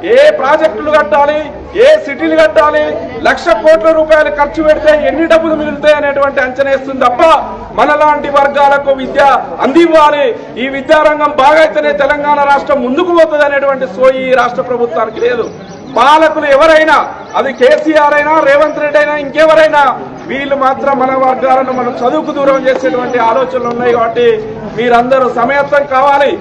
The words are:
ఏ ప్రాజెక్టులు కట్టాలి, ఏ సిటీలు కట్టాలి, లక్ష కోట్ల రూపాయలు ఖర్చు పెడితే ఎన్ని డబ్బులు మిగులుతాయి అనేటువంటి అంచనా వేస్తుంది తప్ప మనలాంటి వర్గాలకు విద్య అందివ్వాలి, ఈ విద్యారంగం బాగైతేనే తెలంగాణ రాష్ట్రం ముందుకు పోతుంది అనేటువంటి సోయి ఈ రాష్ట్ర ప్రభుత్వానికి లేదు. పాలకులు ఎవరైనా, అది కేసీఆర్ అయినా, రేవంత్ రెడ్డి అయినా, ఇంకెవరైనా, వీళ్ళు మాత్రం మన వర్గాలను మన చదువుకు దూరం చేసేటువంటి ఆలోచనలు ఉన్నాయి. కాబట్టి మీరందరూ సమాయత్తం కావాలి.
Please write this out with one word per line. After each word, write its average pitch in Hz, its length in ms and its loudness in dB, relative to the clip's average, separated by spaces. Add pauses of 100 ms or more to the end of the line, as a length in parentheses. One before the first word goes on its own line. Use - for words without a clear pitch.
ఏ 494 260 4
ప్రాజెక్టులు 311 600 -2
కట్టాలి, 294 600 0 (280)
ఏ 247 260 6
సిటీలు 311 320 -4
కట్టాలి, 302 640 0 (240)
లక్ష 302 260 -2
కోట్ల 320 420 2
రూపాయలు 311 400 2
ఖర్చు 294 320 -2
పెడితే 302 460 2
ఎన్ని 302 180 -2
డబ్బులు 320 280 2
మిగులుతాయి 302 400 0
అనేటువంటి 277 460 -2
అంచనా 262 300 -2
వేస్తుంది 269 340 -4
తప్ప 240 180 0 (500)
మనలాంటి 294 560 0
వర్గాలకు 277 640 0
విద్య 262 300 -2 (400)
అందివ్వాలి, 294 760 2 (220)
ఈ 254 100 -4
విద్యారంగం 294 720 0
బాగైతేనే 302 540 2
తెలంగాణ 285 480 0
రాష్ట్రం 277 420 0
ముందుకు 311 300 -2
పోతుంది 311 320 2
అనేటువంటి 277 420 -2
సోయి 262 440 0
ఈ 254 40 4
రాష్ట్ర 247 280 -2
ప్రభుత్వానికి 233 580 -4
లేదు. 226 300 -2 (460)
పాలకులు 311 500 2
ఎవరైనా, 311 600 4 (280)
అది 254 160 -4
కేసీఆర్ 294 640 2
అయినా, 294 260 2
రేవంత్ 294 380 2
రెడ్డి 294 200 0
అయినా, 294 180 0
ఇంకెవరైనా, 294 840 2 (280)
వీళ్ళు 277 300 -4
మాత్రం 262 420 -2
మన 262 160 -2
వర్గాలను 262 580 0
మన 247 160 -4
చదువుకు 254 420 -4
దూరం 269 380 0
చేసేటువంటి 247 500 -2
ఆలోచనలు 247 500 -2
ఉన్నాయి. 240 240 -2
కాబట్టి 233 600 0 (220)
మీరందరూ 247 520 0
సమాయత్తం 277 560 0
కావాలి. 269 560 0